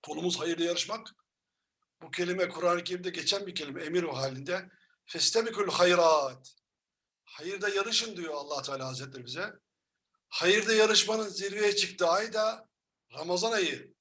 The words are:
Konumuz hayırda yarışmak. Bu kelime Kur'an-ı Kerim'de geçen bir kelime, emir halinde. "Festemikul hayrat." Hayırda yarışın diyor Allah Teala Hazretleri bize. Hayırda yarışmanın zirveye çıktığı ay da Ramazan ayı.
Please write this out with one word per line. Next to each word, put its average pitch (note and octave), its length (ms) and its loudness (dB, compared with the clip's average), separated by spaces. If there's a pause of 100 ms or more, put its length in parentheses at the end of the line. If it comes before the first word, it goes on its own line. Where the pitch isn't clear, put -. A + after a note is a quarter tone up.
Konumuz D#3+ 380 -2
hayırda E3 240 -2
yarışmak. F#3+ 500 -2 (880)
Bu - 80 -18
kelime F3 380 -2
Kur'an-ı F3 360 0
Kerim'de F3+ 260 -6
geçen F#3+ 360 -2
bir F3+ 80 -12
kelime, D3 300 -8
emir E3+ 180 0
halinde. C3+ 680 -4 (340)
"Festemikul G#3 680 0
hayrat." D#3+ 880 4 (680)
Hayırda F#3+ 440 -6
yarışın G#3+ 480 0
diyor E3 180 -6
Allah C#3+ 280 -6
Teala C3+ 240 -6
Hazretleri C3 380 -10
bize. E3+ 280 -8 (760)
Hayırda G#3 440 2
yarışmanın A3 560 4
zirveye G3+ 480 0
çıktığı F3+ 320 0
ay G#3+ 240 2
da A3 360 -2 (440)
Ramazan F3+ 400 -2
ayı. E3+ 480 -2